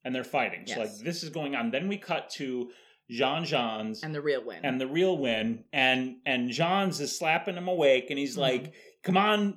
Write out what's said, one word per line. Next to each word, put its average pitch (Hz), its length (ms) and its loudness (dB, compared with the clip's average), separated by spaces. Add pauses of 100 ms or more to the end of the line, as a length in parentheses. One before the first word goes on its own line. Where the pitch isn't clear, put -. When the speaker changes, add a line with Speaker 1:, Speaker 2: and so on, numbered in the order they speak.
Speaker 1:
and 127 100 -2
they're 127 100 -2
fighting. 110 420 -2
So, - 140 -4
Speaker 2:
Yes. 104 180 -4
Speaker 1:
like, 110 60 -12
this 170 180 -4
is 160 80 -10
going 147 260 -4
on. 117 140 0
Then 147 180 0
we 202 100 -2
cut - 380 -6
to 123 340 -4 (380)
Jean 135 360 0
Jean's 110 580 -2
Speaker 2:
And 156 120 -6
the 143 60 -4
real 143 240 0
Wynn. 98 200 -10
Speaker 1:
and 131 160 0
the 131 80 -2
real 175 280 2
Wynn. 113 460 0 (100)
And, 131 440 2 (100)
and 123 240 0
Jean's 170 500 2
is 143 160 -4
slapping 170 400 0
him 180 120 -4
awake 139 420 6
and 139 80 -4
he's 139 140 -2
Speaker 2:
Mm-hmm. 143 80 -4
Speaker 1:
like, 131 340 0 (300)
"Come 185 120 4
on, 208 400 4